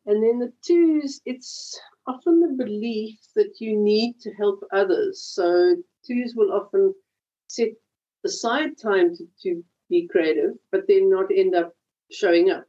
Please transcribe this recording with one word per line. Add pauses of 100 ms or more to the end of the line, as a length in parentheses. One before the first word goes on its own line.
And
then
the (120)
twos,
it's (280)
often
the
belief (180)
that
you
need
to
help (120)
others. (120)
So (300)
twos
will
often (540)
set (560)
aside
time
to, (180)
to (260)
be
creative, (180)
but
then
not
end
up (380)
showing
up